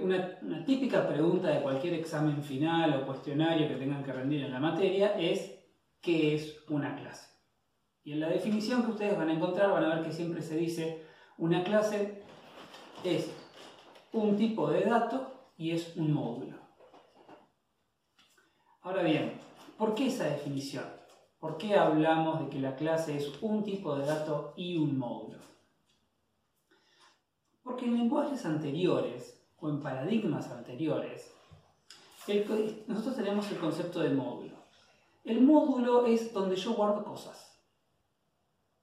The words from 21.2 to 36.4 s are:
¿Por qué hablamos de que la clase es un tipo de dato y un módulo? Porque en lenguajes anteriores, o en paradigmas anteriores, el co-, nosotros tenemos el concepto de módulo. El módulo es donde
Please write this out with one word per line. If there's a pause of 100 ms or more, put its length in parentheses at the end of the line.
¿Por
qué
hablamos
de
que
la
clase
es
un
tipo
de
dato
y
un
módulo? (2250)
Porque
en
lenguajes
anteriores, (140)
o
en
paradigmas
anteriores, (920)
el
co-,
nosotros
tenemos
el
concepto
de
módulo. (720)
El
módulo
es
donde